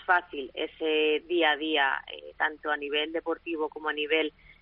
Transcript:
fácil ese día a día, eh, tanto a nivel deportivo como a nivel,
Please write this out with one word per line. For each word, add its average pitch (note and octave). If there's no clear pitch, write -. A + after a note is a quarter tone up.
fácil F3
ese D#3
día D#3+
a C#3+
día, D3
eh, D2
tanto D#3
a D3
nivel D3
deportivo D#3+
como D3+
a D3+
nivel, D3+